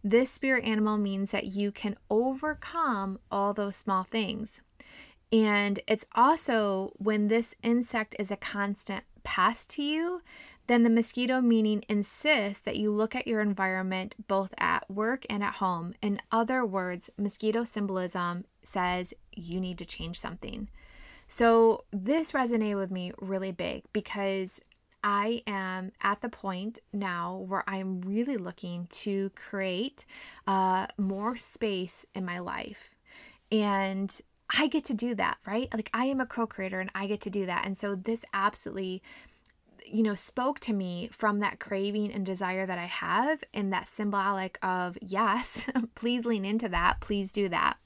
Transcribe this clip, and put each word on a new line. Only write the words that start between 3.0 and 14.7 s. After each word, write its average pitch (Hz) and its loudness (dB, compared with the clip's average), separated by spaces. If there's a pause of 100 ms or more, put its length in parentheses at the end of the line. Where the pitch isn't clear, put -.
all 202 2
those 202 -2
small 185 0
things. 214 -4 (720)
And 208 4
it's 220 0 (100)
also 226 4
when 208 2
this 226 2
insect 233 0
is 202 -2
a 196 -4
constant 202 -4 (200)
pest 202 2
to 294 -4
you, 330 -2 (460)
then 240 8
the 233 8
mosquito 247 2
meaning 214 4
insists 208 0
that - -2
you 208 2
look 214 0
at 254 -4
your 220 2
environment 190 0 (120)
both 196 0
at - 2